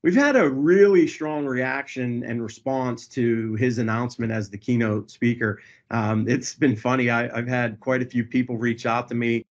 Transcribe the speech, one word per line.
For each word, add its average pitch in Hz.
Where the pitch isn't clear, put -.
we've 180
had 285
a 180
really 175
strong 151
reaction 127
and 117
response 123
to 113
his 123
announcement 113
as 110
the 101
keynote 110
speaker. 117
Um, 110
it's -
been 131
funny. 123
I, 117
I've 120
had 120
quite 131
a 127
few 123
people 123
reach 117
out 120
to 123
me 117